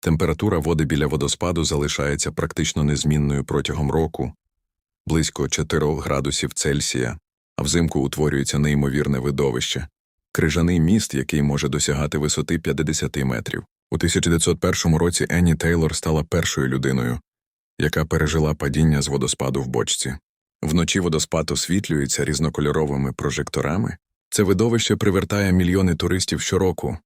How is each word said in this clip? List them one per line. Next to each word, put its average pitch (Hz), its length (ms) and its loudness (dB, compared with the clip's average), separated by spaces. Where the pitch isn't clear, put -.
Температура 85 560 2
води 78 260 0
біля 73 220 0
водоспаду 80 560 -2
залишається 73 680 -2
практично 80 520 -2
незмінною 73 600 0
протягом 73 480 -2
року, 78 420 -2
близько 76 400 0
чотирьох 76 580 -2
градусів 71 480 -2
Цельсія, 71 640 -2
а - 60 -4
взимку 76 360 2
утворюється 71 600 0
неймовірне 71 600 0
видовище. 67 680 -2
Крижаний 85 480 2
міст, 90 340 2
який 69 280 -2
може 71 280 0
досягати 73 480 -2
висоти 76 420 -2
п'ятдесяти 73 640 -2
метрів. 57 380 -4
У 82 60 -2
тисяча 85 320 2
дев'ятсот 85 300 2
першому 85 380 2
році 85 320 0
Енні 85 260 4
Тейлор 80 400 0
стала 78 280 0
першою - 440 -2
людиною, 65 520 -2
яка 73 260 0
пережила 80 480 2
падіння 73 480 2
з 71 60 -2
водоспаду 67 540 -2
в 64 60 -4
бочці. 64 480 -2
Вночі 82 380 2
водоспад 78 520 0
освітлюється 73 720 0
різнокольоровими 71 880 0
прожекторами. 73 840 -2
Це - 140 2
видовище 110 520 2
привертає 98 560 2
мільйони 90 440 4
туристів 87 460 -2
щороку. 90 640 0